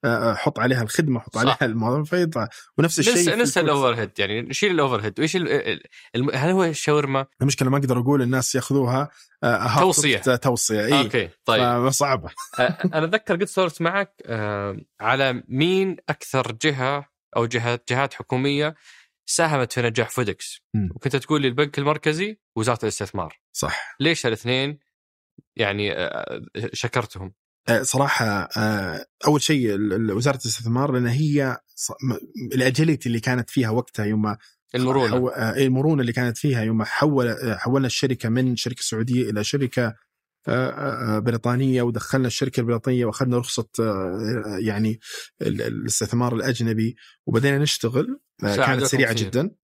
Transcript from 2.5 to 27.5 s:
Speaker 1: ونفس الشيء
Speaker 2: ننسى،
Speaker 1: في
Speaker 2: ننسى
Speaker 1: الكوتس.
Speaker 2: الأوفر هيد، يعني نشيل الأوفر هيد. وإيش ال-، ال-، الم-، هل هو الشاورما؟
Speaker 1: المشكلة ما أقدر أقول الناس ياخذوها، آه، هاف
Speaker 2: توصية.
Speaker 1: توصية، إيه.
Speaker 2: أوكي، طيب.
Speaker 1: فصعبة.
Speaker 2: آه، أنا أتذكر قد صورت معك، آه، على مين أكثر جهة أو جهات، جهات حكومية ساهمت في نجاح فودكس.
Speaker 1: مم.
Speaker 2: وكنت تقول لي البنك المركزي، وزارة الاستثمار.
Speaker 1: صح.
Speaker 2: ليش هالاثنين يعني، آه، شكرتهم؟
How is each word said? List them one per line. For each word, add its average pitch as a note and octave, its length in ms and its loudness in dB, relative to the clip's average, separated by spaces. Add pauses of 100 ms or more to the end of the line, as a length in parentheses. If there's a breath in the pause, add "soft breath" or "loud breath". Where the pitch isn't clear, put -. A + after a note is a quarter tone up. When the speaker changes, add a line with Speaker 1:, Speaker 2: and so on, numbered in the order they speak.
Speaker 1:
ونفس D#3+ 220 2
الشيء A3 140 4
Speaker 2:
ننسى، A#3+ 180 4
Speaker 1:
في G#3 60 0
Speaker 2:
ننسى A3+ 220 2
Speaker 1:
الكوتس. D3+ 180 4
Speaker 2:
الأوفر A#2+ 240 2
هيد، G2 180 -4
يعني G#2 220 0
نشيل F#3 300 0
الأوفر C3+ 300 2
هيد. G#2+ 180 -4
وإيش D#3 160 0
ال-، F3 120 0
ال-، A#2 360 0 (320 loud breath)
الم-، C3+ 180 0
هل C3+ 160 2
هو F#3+ 140 4
الشاورما؟ C#3+ 640 0 (160)
Speaker 1:
المشكلة C3 280 2
ما C#3 80 4
أقدر B2+ 220 2
أقول B2 220 2
الناس B2 340 0
ياخذوها، C3+ 540 0 (340 soft breath)
آه، A#2+ 140 2
هاف A2 220 2
Speaker 2:
توصية. D3+ 380 4
Speaker 1:
توصية، A#2 680 2
إيه. C#3 160 4
Speaker 2:
أوكي، G#2+ 280 0 (160)
طيب. A#2+ 440 4
Speaker 1:
فصعبة. C3+ 400 0 (300)
Speaker 2:
آه، - 40 6
أنا D#3+ 420 0
أتذكر G3+ 300 0
قد F3 80 -2
صورت F#3 380 -2
معك، F#3+ 320 -2 (120)
آه، G#2 520 -4 (220)
على B2+ 480 0
مين F3+ 500 0 (120)
أكثر C3 420 -2
جهة C#3 580 -2 (260)
أو A#2 100 2
جهات، A#2+ 440 -2
جهات C3+ 240 0
حكومية C#3+ 600 -2 (500 loud breath)
ساهمت D3+ 480 0
في B2+ 80 0
نجاح A#2 280 0
فودكس. - 520 -6 (120)
Speaker 1:
مم. G2+ 220 0
Speaker 2:
وكنت C3 200 -4
تقول D3 260 0
لي C3+ 60 2
البنك C#3+ 320 -2
المركزي، D#3 600 -2 (160)
وزارة A2+ 280 0
الاستثمار. G2 560 -4 (140)
Speaker 1:
صح. - 460 -6
Speaker 2:
ليش D#3 260 0
هالاثنين B2+ 540 -2 (760)
يعني، G2+ 380 -2
آه، - 480 -6 (320)
شكرتهم؟ G#2 600 -6 (360)